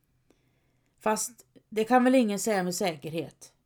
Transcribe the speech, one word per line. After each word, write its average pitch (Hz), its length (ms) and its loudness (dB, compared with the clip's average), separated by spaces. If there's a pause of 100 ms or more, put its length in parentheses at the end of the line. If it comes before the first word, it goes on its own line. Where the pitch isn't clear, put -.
(1000)
"Fast - 460 -6 (240)
det 214 140 -2
kan 240 200 4
väl 254 120 4
ingen 208 240 2
säga 196 240 -2
med 180 120 -4
säkerhet", 165 800 -8 (120)